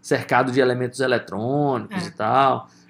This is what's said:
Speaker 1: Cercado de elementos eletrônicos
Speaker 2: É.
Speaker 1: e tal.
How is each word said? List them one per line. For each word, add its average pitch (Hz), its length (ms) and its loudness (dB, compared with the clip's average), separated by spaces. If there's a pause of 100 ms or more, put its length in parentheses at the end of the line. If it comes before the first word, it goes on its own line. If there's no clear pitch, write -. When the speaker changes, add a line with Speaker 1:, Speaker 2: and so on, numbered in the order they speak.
Speaker 1:
Cercado 131 500 0
de 131 80 2
elementos 127 400 0
eletrônicos 127 1040 -2
Speaker 2:
É. 165 40 -10
Speaker 1:
e - 20 -12
tal. 123 580 0 (220)